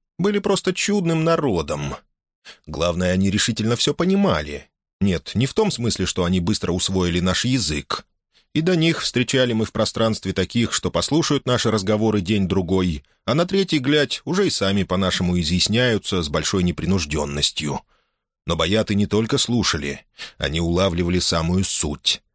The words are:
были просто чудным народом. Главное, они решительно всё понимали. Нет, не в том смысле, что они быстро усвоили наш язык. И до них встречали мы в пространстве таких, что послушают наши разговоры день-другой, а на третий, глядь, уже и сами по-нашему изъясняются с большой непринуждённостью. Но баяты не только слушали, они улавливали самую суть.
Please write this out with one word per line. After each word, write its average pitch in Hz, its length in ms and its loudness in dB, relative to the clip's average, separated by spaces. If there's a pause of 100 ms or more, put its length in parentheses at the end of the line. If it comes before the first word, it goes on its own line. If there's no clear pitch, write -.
(200)
были 202 180 0
просто 190 340 0
чудным 165 520 0
народом. 80 720 0 (720)
Главное, 85 420 0
они 95 220 2
решительно 110 420 0
всё 143 180 0
понимали. 127 760 0 (300)
Нет, 92 340 -2
не 123 120 2
в - 60 -6
том 214 200 2
смысле, 107 340 -2
что - 160 -2
они 90 160 2
быстро 87 320 0
усвоили 90 480 0
наш 92 260 0
язык. 104 640 -2 (480)
И 151 60 2
до 180 160 2
них 160 260 2
встречали 123 500 0
мы 110 120 0
в - 80 -6
пространстве 110 600 0
таких, 110 400 0
что - 200 -2
послушают 143 520 0
наши 120 280 2
разговоры 107 480 2
день-другой, 92 840 0 (220)
а 120 100 0
на 170 120 2
третий, 185 340 0
глядь, 143 440 0
уже 185 220 0
и 160 40 0
сами 98 340 0
по-нашему 90 560 0
изъясняются 98 840 0
с 76 60 -4
большой 78 340 0
непринуждённостью. 76 1160 -2 (680)
Но 82 80 -2
баяты 101 400 0
не 101 120 2
только 113 320 0
слушали, 80 680 -2 (320)
они 73 220 -2
улавливали 87 580 0
самую 87 460 0
суть. - 580 -2 (120)